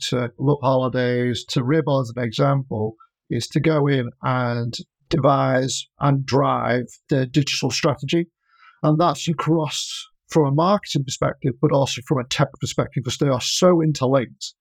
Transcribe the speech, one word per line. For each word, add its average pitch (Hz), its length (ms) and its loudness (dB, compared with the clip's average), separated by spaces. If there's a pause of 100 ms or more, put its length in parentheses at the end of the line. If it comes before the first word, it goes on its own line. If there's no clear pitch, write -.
to 123 300 -2
Look 139 220 2
Holidays 123 920 0
to 139 120 0
Ribble, 143 380 2
as 117 140 -6
an 127 100 -4
example, 131 720 -2 (340)
is 117 180 -4
to 151 120 0
go 151 260 2
in 131 240 0 (120)
and 120 520 -2 (340)
devise 135 800 2 (140)
and 139 260 2
drive 123 600 0 (220)
the 131 180 2
digital 135 440 0
strategy. 156 560 0 (560)
And 156 180 4
that's 165 280 0
across - 760 -2 (220)
from 156 200 2
a 135 60 0
marketing 165 520 0
perspective, 135 580 -4
but 151 80 2
also 139 360 0
from 151 120 0
a 123 80 -6
tech - 220 -2 (120)
perspective, - 440 -4
because 120 140 -6
they 143 100 2
are 123 120 0
so 175 400 2
interlinked. 135 800 -2